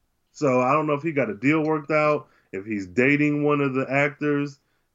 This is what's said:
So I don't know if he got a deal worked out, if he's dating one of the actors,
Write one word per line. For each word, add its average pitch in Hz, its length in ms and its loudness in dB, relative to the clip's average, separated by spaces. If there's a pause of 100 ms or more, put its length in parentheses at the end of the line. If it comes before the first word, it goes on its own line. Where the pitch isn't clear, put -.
(320)
So 127 280 0
I 127 120 2
don't 156 140 2
know 151 80 0
if 143 80 -6
he 165 100 -4
got 135 160 0
a 101 60 -6
deal 143 300 2
worked 156 260 -2
out, 151 380 0 (240)
if 95 120 -10
he's 101 220 -6
dating 147 560 2
one 147 180 2
of 139 140 0
the 131 160 -2
actors, 143 680 -2 (360)